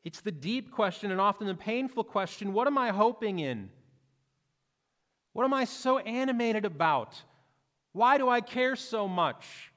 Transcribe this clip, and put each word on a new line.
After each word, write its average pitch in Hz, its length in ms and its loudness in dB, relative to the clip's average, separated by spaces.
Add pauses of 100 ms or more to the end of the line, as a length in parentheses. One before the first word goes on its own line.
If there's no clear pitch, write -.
It's - 180 -12
the 208 100 -4
deep 202 400 -6
question 202 400 -2
and 185 80 0
often 202 280 2
the 190 80 -2
painful 240 480 -4
question, 196 500 -4
what 233 140 4
am 285 100 2
I 247 140 2
hoping 214 480 2
in? 117 320 -4 (1600)
What 233 120 0
am 269 80 2
I 262 120 2
so 262 320 0
animated 233 680 0
about? 156 600 0 (680)
Why 247 280 4
do 254 100 2
I 240 100 4
care 254 360 -2
so 214 320 -4
much? - 680 -4